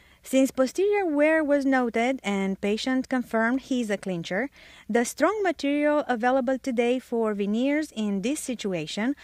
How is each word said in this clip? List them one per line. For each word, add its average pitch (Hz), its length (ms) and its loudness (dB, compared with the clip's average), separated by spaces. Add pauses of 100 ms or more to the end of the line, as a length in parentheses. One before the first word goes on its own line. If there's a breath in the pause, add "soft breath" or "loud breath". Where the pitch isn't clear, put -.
(240 soft breath)
Since 262 260 2
posterior 381 560 0
wear 311 380 2
was 285 240 2
noted 254 560 0
and 196 360 -2
patient 247 500 -2
confirmed 247 520 0
he 247 200 -2
is 214 100 -2
a 196 60 -2
clincher, 185 520 -4 (400 loud breath)
the 233 160 2
strong 392 380 0
material 294 640 0
available 254 500 0
today 240 400 0
for 226 380 -2
veneers 247 600 0
in 202 280 -2
this 277 160 -2
situation 208 840 -4